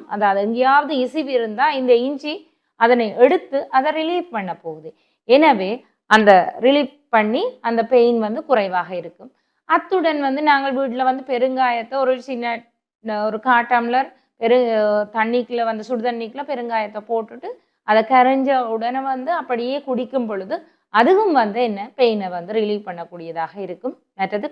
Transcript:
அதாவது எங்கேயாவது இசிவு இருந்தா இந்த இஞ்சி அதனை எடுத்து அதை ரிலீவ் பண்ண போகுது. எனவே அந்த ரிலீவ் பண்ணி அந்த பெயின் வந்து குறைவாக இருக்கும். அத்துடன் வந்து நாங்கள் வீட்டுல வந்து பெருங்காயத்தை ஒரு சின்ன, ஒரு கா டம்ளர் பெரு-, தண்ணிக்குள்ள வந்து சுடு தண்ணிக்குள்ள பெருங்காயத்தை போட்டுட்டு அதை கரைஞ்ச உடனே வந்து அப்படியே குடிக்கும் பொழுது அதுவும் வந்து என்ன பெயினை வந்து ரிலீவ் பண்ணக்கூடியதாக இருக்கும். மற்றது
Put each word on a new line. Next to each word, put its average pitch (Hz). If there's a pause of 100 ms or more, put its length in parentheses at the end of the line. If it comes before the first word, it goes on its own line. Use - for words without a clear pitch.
அதாவது 202
எங்கேயாவது 269
இசிவு 262
இருந்தா 233
இந்த 254
இஞ்சி 285 (460)
அதனை 240 (100)
எடுத்து 262 (120)
அதை 277
ரிலீவ் 339
பண்ண 196
போகுது. 160 (400)
எனவே 233 (380)
அந்த 214 (300)
ரிலீவ் 269 (200)
பண்ணி 220 (180)
அந்த 233
பெயின் 240
வந்து 220
குறைவாக 185
இருக்கும். 175 (380)
அத்துடன் 330
வந்து 277
நாங்கள் 277
வீட்டுல 262
வந்து 262
பெருங்காயத்தை 247
ஒரு 262
சின்ன, 240 (760)
ஒரு 214
கா 254
டம்ளர் 240 (320)
பெரு-, 240 (460)
தண்ணிக்குள்ள 233
வந்து 220
சுடு 226
தண்ணிக்குள்ள 233
பெருங்காயத்தை 226
போட்டுட்டு 233 (400)
அதை 220
கரைஞ்ச 262 (200)
உடனே 233
வந்து 262
அப்படியே 262
குடிக்கும் 247
பொழுது 202 (380)
அதுவும் 359
வந்து 226
என்ன 208 (120)
பெயினை 220
வந்து 175
ரிலீவ் 208
பண்ணக்கூடியதாக 165
இருக்கும். 185 (200)
மற்றது 208